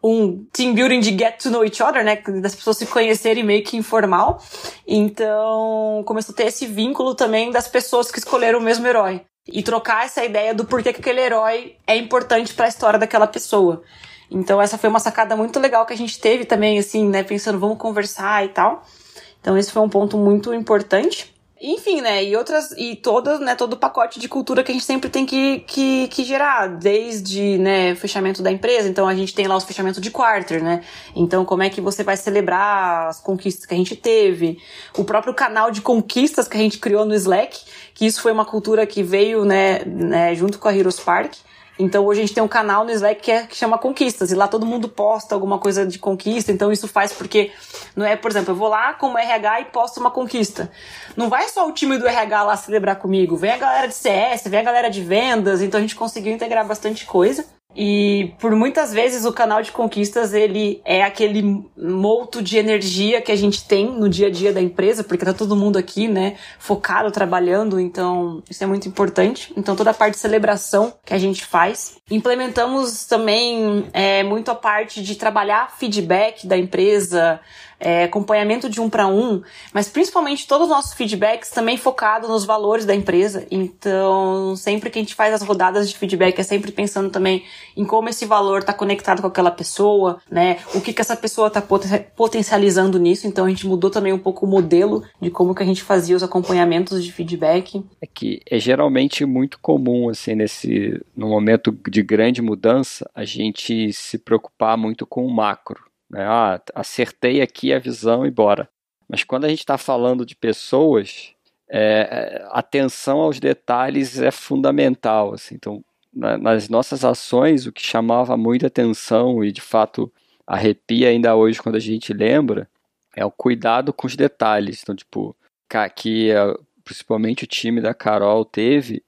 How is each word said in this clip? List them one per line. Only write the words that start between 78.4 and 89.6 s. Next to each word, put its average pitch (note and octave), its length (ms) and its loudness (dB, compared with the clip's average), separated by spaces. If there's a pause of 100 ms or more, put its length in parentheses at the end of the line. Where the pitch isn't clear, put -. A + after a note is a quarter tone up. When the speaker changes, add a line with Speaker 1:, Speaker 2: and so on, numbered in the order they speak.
Speaker 1:
de G#3+ 100 -6
um A3+ 120 -2
pra G#3 160 2
um, G3+ 360 0 (300)
mas G3+ 160 -2
principalmente D4+ 580 -2
todos D4 200 4
os D#4+ 60 2
nossos C#4 200 0
feedbacks G#3+ 560 -2
também A#3 300 -2
focado A3+ 500 0
nos A3 160 -2
valores G#3+ 400 0
da G3 100 2
empresa. G3 560 0
Então, F#3+ 1040 0
sempre G#3 360 -4
que A3+ 80 -6
a A3 40 -2
gente G#3 120 -8
faz A3 180 2
as G#3+ 80 0
rodadas G3 480 0
de - 80 -10
feedback, F#3 420 0
é F#3+ 40 -2
sempre G3+ 300 -4
pensando G3 360 -4
também F#3+ 360 0 (300)
em G#3 100 -2
como A3 260 0
esse A#3 160 -6
valor G3+ 360 2
tá G3+ 120 -2
conectado G3 480 -2
com F#3+ 60 0
aquela F#3 220 2
pessoa, F#3+ 720 0 (100)